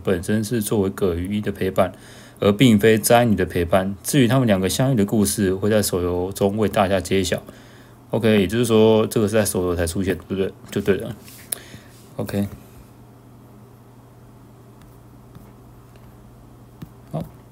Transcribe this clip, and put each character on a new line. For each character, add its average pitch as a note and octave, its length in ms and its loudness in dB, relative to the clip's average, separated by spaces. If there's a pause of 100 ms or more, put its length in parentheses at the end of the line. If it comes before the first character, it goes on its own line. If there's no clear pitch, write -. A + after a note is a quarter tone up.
本 F2+ 200 -2
身 G#2+ 200 -2
是 A#2 160 -4
作 G#2+ 220 -2
为 F#2+ 80 0
葛 F#2+ 240 -2
鱼 F#2 240 -6
一 G#2+ 40 -4
的 G#2 100 -6
陪 - 180 -4
伴， F#2 240 -2 (460)
而 G2+ 120 4
并 A2 260 6
非 A2 200 6
斋 A#2+ 260 4
女 A2 120 2
的 F2+ 100 -2
陪 F2 180 -4
伴。 F#2+ 380 0
至 - 180 0
于 A#2+ 80 4
他 C3 120 2
们 B2 80 2
两 G2 120 2
个 F#2+ 80 -2
相 - 240 0
遇 C3 40 2
的 G2+ 100 2
故 G#2 180 0
事， F#2+ 300 0
会 G2+ 160 -2
在 G#2+ 120 2
手 F#2+ 200 -2
游 F2+ 300 -4
中 G2+ 260 -2
为 G#2+ 100 0
大 G2+ 200 0
家 F#2+ 120 0
揭 F#2+ 240 -2
晓。 G#2+ 200 -4 (680)
OK， A2 320 2
也 F2+ 60 0
就 A2 100 -4
是 A#2+ 80 0
说， A2 400 4
这 A2+ 160 -2
个 G2+ 60 2
是 G#2 80 -2
在 G#2+ 100 2
手 F#2 220 -2
游 F2 80 -2
才 F2 100 -2
出 G2 160 -4
现， F#2 160 -2
对 - 100 -18
不 - 80 -6
对？ F#2+ 180 -4 (180)
就 G2+ 100 -2
对 G2 160 0
了。 - 180 -10 (1000)
OK。 G2+ 320 -6 (4000)
好， D#3+ 120 -6 (280)